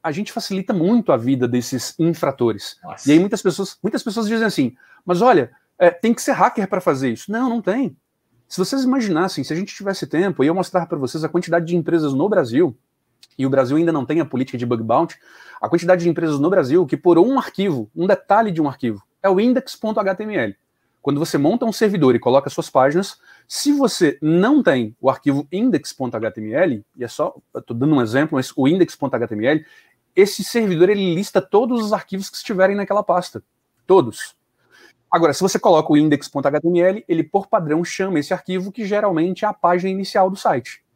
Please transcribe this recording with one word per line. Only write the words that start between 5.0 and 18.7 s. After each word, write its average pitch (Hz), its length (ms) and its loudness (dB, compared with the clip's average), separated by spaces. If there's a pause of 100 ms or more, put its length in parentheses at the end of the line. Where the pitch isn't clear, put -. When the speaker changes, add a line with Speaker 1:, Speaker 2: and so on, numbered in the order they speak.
Speaker 1:
"Mas 175 160 0
olha, 208 300 4 (260)
é, 175 140 6
tem 220 240 0
que - 80 -12
ser - 80 -2
hacker 208 380 0
pra 190 120 -2
fazer 135 300 0
isso." - 180 -8
Não, 233 220 -2
não 233 100 -4
tem. 202 360 -4 (500)
Se - 100 -16
vocês 262 280 -2
imaginassem, 196 580 -2
se 143 100 -6
a 156 40 -4
gente 190 180 -8
tivesse 190 320 -8
tempo, 170 380 0
eu - 20 2
ia 165 80 2
mostrar 180 320 -2
pra 170 100 -6
vocês 147 280 -6
a 156 40 -2
quantidade 170 380 -2
de 175 80 -4
empresas 156 400 0
no 151 140 0
Brasil, 151 500 0 (580)
e 131 80 -4
o 135 60 0
Brasil 135 260 2
ainda 165 140 2
não 139 160 -2
tem 160 140 0
a 151 40 0
política 131 320 -6
de 120 80 -6
bug 117 200 -2
bounty, 127 340 0 (420)
a 104 80 -4
quantidade 170 360 2
de 175 40 2
empresas 160 300 0
no 147 100 2
Brasil 175 380 2
que 139 100 -4
por 165 220 4
um 247 180 4
arquivo, 170 600 -4
um 170 100 -2
detalhe 202 460 2
de 160 100 -2
um 143 60 0
arquivo, 113 340 -6 (180)